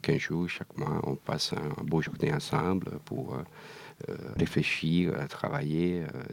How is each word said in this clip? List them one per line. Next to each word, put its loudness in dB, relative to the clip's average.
quinze 6
jours, 0
chaque -8
mois, 0
on 0
passe -2
un -4
beau 4
journée 0
ensemble 0
pour, -6
euh, -4
euh, -4
réfléchir, 4
euh, -2
travailler, 0
euh, -4